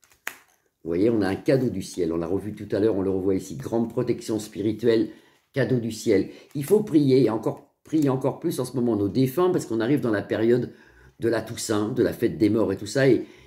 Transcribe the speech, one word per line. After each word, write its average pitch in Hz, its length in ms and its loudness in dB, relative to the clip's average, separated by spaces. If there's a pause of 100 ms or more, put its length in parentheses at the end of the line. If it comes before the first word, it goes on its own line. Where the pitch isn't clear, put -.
(840)
Vous 80 60 -8
voyez, 92 200 0
on 113 120 0
a 95 60 0
un 95 80 -2
cadeau 127 340 0
du 95 120 -6
ciel, 85 300 -4
on 82 60 -2
l'a 85 100 -4
revu 101 260 -4
tout 107 220 -12
à 98 40 0
l'heure, 104 160 2
on 98 60 -2
le 95 100 0
revoit 95 240 0
ici, - 200 -6
grande 113 340 -2
protection 120 500 -4
spirituelle, 113 720 0 (440)
cadeau 127 260 0
du 110 120 -4
ciel. 104 380 2 (260)
Il 143 80 -6
faut 196 180 4
prier, 135 480 4
encore, - 440 -6 (100)
prier 147 260 0
encore 131 300 -2
plus 160 200 -4
en 123 60 -4
ce 123 100 -8
moment 120 200 0
nos 101 140 0
défunts, 131 400 2
parce 180 160 0
qu'on 110 140 -4
arrive 123 220 0
dans 120 100 0
la 101 100 0
période 117 520 0 (460)
de 113 100 0
la - 120 0
Toussaint, 107 480 -2
de 120 140 2
la 85 100 2
fête 92 240 -2
des 107 120 4
morts 104 240 2
et 95 40 -6
tout 104 80 -12
ça. 135 220 2
Et, 113 180 4 (220)